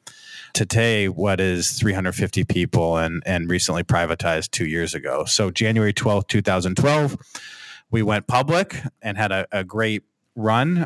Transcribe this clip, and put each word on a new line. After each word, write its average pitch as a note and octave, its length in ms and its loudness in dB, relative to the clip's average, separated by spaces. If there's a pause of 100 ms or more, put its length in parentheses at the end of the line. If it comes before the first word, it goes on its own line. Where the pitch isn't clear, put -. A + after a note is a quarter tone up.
(540)
Today, A2 540 2
what F#2+ 320 0
is F2+ 320 0
three G#2+ 220 0
hundred F#2 200 -2
fifty F#2 300 -2
people E2 540 2
and, E2 280 -2
and E2+ 240 -2
recently F2 340 0
privatized E2 680 0
two E2+ 160 -2
years E2 260 -2
ago. C#2 320 -4
So G2 260 0
January A2 420 2
twelfth, G2+ 340 0
two G#2 140 2
thousand F#2 340 0
twelve, D3 420 2 (720)
we A2+ 140 2
went G#2 240 0
public D#3 480 2 (260)
and G2+ 160 -4
had G#2+ 140 0
a, F#2+ 200 -2
a G2 120 -2
great G#2+ 400 -2 (320)
run, C3 500 2